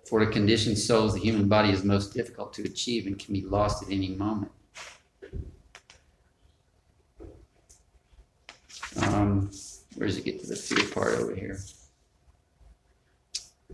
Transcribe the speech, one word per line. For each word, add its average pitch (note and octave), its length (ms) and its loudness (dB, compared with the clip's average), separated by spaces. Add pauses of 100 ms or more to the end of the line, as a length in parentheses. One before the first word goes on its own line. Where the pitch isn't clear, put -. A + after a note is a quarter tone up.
For A2 200 4
the G#2+ 60 -2
conditioned A2 460 4
souls, G#2+ 360 4
the F#2+ 60 -2
human G#2 280 2
body G#2+ 220 6
is F#2+ 140 2
most G2+ 300 2
difficult - 400 -6
to G#2+ 100 -10
achieve A2 420 -4
and G2 120 -6
can - 160 -8
be F#2+ 80 0
lost G2+ 420 0
at F#2+ 80 -8
any F#2+ 180 0
moment. G2+ 420 -4 (4000)
Um, G2+ 480 4 (440)
where - 120 -2
does F2+ 100 0
it - 80 -8
get - 160 -4
to - 60 -12
the A1+ 80 -6
fear - 340 -2
part A1 300 0
over A#1 160 -2
here? F#2+ 240 -8 (2250)